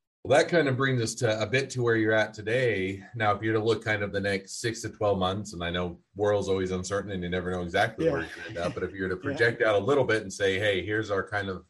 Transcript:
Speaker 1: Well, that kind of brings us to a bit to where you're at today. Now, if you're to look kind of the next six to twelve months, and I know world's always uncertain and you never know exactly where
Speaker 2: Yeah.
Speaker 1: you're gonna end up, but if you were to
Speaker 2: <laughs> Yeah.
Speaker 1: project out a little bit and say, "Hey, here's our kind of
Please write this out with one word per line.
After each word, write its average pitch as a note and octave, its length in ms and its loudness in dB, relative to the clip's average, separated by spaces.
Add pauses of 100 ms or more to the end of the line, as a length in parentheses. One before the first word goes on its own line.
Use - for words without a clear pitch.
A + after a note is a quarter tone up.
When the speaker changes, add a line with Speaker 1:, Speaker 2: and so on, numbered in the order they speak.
(220)
Speaker 1:
Well, C3 160 4
that E3 100 4
kind D#3+ 200 4
of B2+ 80 0
brings C3 260 2
us A2 140 -2
to A2 260 0
a G#2+ 40 0
bit A#2 240 0
to B2+ 120 -4
where A#2 140 4
you're A2 160 4
at G#2+ 200 2
today. G#2 680 -2 (140)
Now, A2 160 2
if G2+ 100 -4
you're A2 120 2
to A2 80 2
look A2 220 2
kind G#2+ 200 0
of G2 80 -4
the G2 80 -2
next G2 400 -2
six A2+ 220 -4
to A2 60 -6
twelve G2+ 300 0
months, F#2+ 340 -2
and E2+ 100 -10
I E2+ 80 -2
know F2 280 -4 (180)
world's G2+ 320 2
always F#2+ 220 2
uncertain F#2+ 400 -4
and F#2 120 -6
you F2 60 -4
never F2 220 -2
know F2+ 100 -2
exactly G2 480 0
where C#3+ 140 2
Speaker 2:
Yeah. D#2+ 60 -8
Speaker 1:
you're - 80 -16
gonna - 120 -12
end A2+ 100 -10
up, F2 160 -2
but - 100 -6
if - 100 -6
you F#2+ 80 -6
were F#2 80 0
to F2+ 60 -2
Speaker 2:
<laughs> - 60 -10
Yeah. - 0 -
Speaker 1:
project A#2 400 0
out A2 120 4
a G2 100 2
little C3+ 200 4
bit A2 180 2
and G2 100 -12
say, F#2+ 260 0
"Hey, G2+ 280 0
here's G#2+ 240 -2
our G2 180 -2
kind G2 220 -4
of F2+ 200 -8